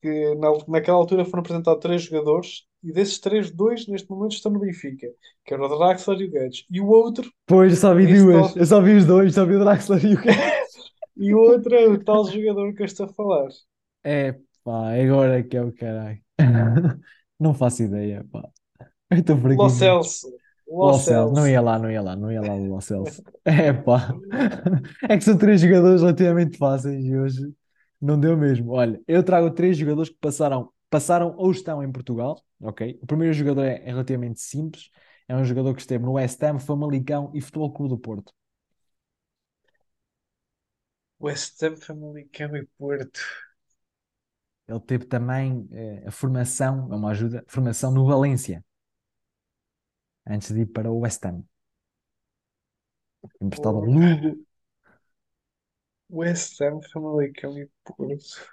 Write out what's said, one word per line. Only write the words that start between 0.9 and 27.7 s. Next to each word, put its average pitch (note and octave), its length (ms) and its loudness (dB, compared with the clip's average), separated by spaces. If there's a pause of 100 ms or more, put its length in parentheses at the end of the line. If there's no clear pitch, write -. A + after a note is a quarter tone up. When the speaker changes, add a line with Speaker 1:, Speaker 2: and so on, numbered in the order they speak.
Speaker 1:
altura F3 280 2
foram F3+ 160 -6
apresentados E3 400 -2
três F3 220 -2
jogadores D#3 600 -4 (180)
e E3 80 -12
desses G3 280 -2
três, G3 320 -2
dois A3+ 360 -2
neste F#3+ 220 -10
momento G3+ 240 -8
estão - 180 -6
no G3+ 80 -2
Benfica, C#3 480 -10 (360)
que - 100 -8
era C#3 120 -6
o C#3+ 120 -4
Draxler F#3 440 0
e G3 60 -6
o F3 40 -10
Guedes. C3 380 -8
E F3+ 100 -6
o G3+ 80 -4
outro A3+ 440 2 (140)
Speaker 2:
Pois, F#3+ 280 8
eu F3 40 2
só F#3+ 180 6
vi F#3+ 100 8
Speaker 1:
esse F3+ 180 8
Speaker 2:
duas. E3+ 300 8
Speaker 1:
tal - 20 -10
Speaker 2:
Eu E3+ 100 2
só G3+ 160 6
vi G3 140 6
os G3 100 8
dois, F3+ 280 6
só G3 120 4
vi F3+ 100 2
o G3+ 40 4
Draxler G3 460 2
e G#3 100 4
o - 60 0
Guedes. A3+ 160 4
Speaker 1:
<laughs> - 600 -6 (220)
E G3+ 140 0
o G#3+ 60 4
outro A#3 340 6
é A#3 140 6
o G3+ 160 2
tal G#3+ 220 2
jogador G3+ 500 -4
que G#3 80 -6
eu - 20 -6
estou G3 220 -10
a - 20 -14
falar. F3+ 380 -2 (560)
Speaker 2:
É, C#3+ 300 -4 (300)
pá, A2+ 300 -6
agora C3 460 2
é B2 40 -4
que B2 140 -6
é B2 60 -4
o A#2+ 100 -6
caralho. A2 480 -10 (160)
<laughs> B2 640 2 (380)
Não D#3 160 2
faço B2 280 -2
ideia, G#2 480 -6
pá. G#2+ 160 -16 (640)
Eu E3+ 100 2
estou D3+ 220 2
por C3 100 2
aqui C3+ 60 8
Speaker 1:
Lo - 120 8
Speaker 2:
mesmo. B2 80 0
Speaker 1:
Celso. E3+ 500 2 (400)
Lo F3+ 240 2
Speaker 2:
Lo C3+ 80 4
Celso. A2+ 340 2
Não D3 140 2
Speaker 1:
Celso. - 0 -
Speaker 2:
ia B2+ 140 4
lá, A2+ 180 0
não A2+ 120 -4
ia A2 100 -4
lá, F#2 140 -6
não G#2 160 -8
ia A2 100 -6
lá G#2 140 -6
o G2 100 -6 (100)
Lo G2 60 -10
Celso. - 420 -10 (100)
<laughs> - 120 -12
É, D#3 280 2
pá. B2 400 0 (160)
<laughs> A3 800 -4
É G#3+ 80 4
que - 60 -2
são G#3+ 140 4
três G3+ 240 6
jogadores F3+ 400 6
relativamente F3 560 2
fáceis C3+ 480 -4
e C3 120 -2
hoje C3+ 360 -6 (480)